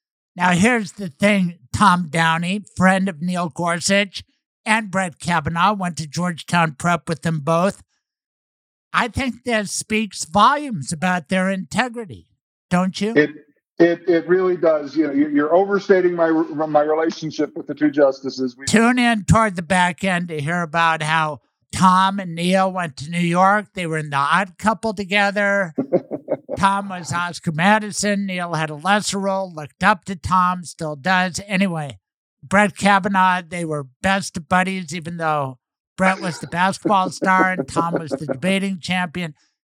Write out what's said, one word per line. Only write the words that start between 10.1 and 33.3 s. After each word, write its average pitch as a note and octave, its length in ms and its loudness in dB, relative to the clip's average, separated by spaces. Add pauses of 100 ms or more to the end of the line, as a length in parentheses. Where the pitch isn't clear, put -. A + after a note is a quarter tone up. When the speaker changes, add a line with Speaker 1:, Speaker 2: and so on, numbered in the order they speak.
Speaker 1:
volumes A3+ 680 2
about F3+ 380 -2
their F#3+ 200 0
integrity, F#3+ 800 -6 (420)
don't F3+ 300 0
you? G#3 160 -2
Speaker 2:
It, D3+ 160 4 (480)
it, E3+ 300 2
it E3 180 2
really F3+ 300 2
does. D3 400 0
You D#3 100 2
know, C#3 60 -6
you, D3 160 4
you're D3 240 2
overstating F#3+ 600 4
my, E3 160 2
my D#3 500 2
relationship D#3 760 -2
with E3+ 120 -12
the - 80 -8
two D3+ 160 2
justices. C3+ 680 0
We - 80 -14
Speaker 1:
Tune A#3+ 320 4
in A#3 280 0
toward G#3+ 300 4
the F#3 60 -8
back F3+ 420 0
end F3+ 260 -2
to D#3 120 -6
hear E3+ 220 -2
about D#3+ 400 0
how D#3 380 0 (320)
Tom F#3+ 460 4
and F3 140 -8
Neil F#3 380 0
went F3 260 -6
to C#3+ 140 -12
New F3 80 -2
York. F#3+ 540 2
They F3+ 140 -6
were D#3+ 100 -4
in D3+ 120 -6
The C#3+ 80 -4
Odd E3+ 400 0
Couple G#3+ 360 -2
together. G3+ 800 0 (420)
<laughs> - 420 -8
Tom G3 320 0
was F3 240 -10
Oscar F3 380 -4
Madison. G3+ 760 2
Neil F3 300 -6
had D#3 160 -2
a D3+ 40 -10
lesser G3 440 0
role, F#3+ 340 -4
looked D#3 300 -12
up G3+ 220 2
to G3 100 -8
Tom, F3+ 480 0
still D3+ 320 -10
does. F3+ 500 0
Anyway, F3+ 540 -4 (420)
Brett G3 340 2
Kavanaugh, F#3+ 720 2